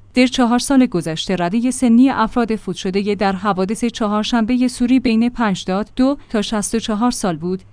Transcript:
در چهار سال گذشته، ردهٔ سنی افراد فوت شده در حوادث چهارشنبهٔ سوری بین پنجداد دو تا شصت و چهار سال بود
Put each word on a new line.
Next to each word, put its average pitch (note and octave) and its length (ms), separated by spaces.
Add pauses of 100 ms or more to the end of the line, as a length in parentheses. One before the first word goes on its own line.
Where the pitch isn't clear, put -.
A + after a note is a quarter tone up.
(140)
در B3 120
چهار B3 340
سال C4 260
گذشته، F3 500
ردهٔ G#3 360
سنی B3 380
افراد A3 460
فوت F#3 200
شده G3+ 400
در G3 180
حوادث F#3+ 520
چهارشنبهٔ A3+ 840
سوری B3 320
بین A#3 300
پنجداد G#3 680
دو C4+ 220 (120)
تا G#3+ 120
شصت G#3 340
و A3+ 40
چهار G#3+ 320
سال F#3 240
بود F3+ 260 (120)